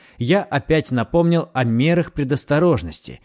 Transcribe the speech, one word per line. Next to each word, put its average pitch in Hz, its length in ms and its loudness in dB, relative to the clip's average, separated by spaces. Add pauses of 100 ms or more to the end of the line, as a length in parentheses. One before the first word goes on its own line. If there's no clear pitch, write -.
(180)
я 156 240 0
опять 156 500 -2
напомнил 165 640 0
о 131 120 0
мерах 143 480 0
предосторожности 143 1120 -2